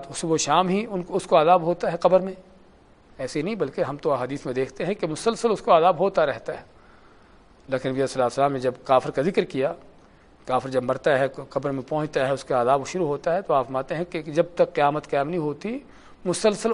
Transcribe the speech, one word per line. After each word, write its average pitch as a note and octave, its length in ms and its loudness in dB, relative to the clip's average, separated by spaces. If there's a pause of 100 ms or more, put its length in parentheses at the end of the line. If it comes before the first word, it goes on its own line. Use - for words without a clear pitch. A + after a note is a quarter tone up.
(160)
صبح E3 180 -2
و - 20 4
شام D#3+ 320 2
ہی G3+ 220 0
ان F#3 120 -4
کو، F3+ 140 -6
اس F3 80 -2
کو F3 160 4
عذاب E3+ 220 6
ہوتا E3+ 300 -2
ہے E3+ 40 -4
قبر F3+ 240 6
میں؟ F#3+ 120 -4 (840)
ایسے C3+ 240 -4
نہیں، G3+ 120 -4
بلکہ E3 260 -4
ہم D3 160 -4
تو D3+ 160 -2
احادیث C3 340 -4
میں B2+ 80 -4
دیکھتے C3 320 -4
ہیں F#3+ 80 -2
کہ F3+ 120 -4
مسلسل A3 440 -2
اس F#3+ 100 -2
کو G3 160 6
عذاب E3 220 4
ہوتا F#3 280 2
رہتا B2+ 260 -6
ہے۔ C#3+ 100 -12 (1080)
لیکن C3 200 -2
نبی C3 180 0
صلی - 160 -2
اللہ - 20 4
علیہ - 200 0
وسلم C#3+ 80 2
نے C3+ 60 -4
جب B2+ 140 0 (120)
کافر C3+ 260 2
کا C3+ 120 -2
ذکر F#3 220 0
کیا، C#3+ 280 -2 (720)
کافر B2+ 240 -2
جب C3 160 0
مرتا C3 340 0
ہے، C3+ 80 2 (240)
قبر C#3+ 200 -4
میں C3+ 180 -4
پہنچتا D3+ 400 -2
ہے، C#3 40 0
اس C3 120 -4
کا B2+ 180 0
عذاب C3 240 2
شروع F3+ 200 -2
ہوتا C#3+ 280 -2
ہے، G3 80 -2
تو E3 120 0
آپ B2+ 120 2
فرماتے C3+ 280 -4
ہیں D#3+ 100 -4
کہ F3 180 -8
جب D#3 220 0 (100)
تک - 200 2
قیامت D3 360 0
قائم C#3+ 180 0
نہیں F3 120 -2
ہوتی، D3+ 380 -6 (460)
مسلسل G#3 500 0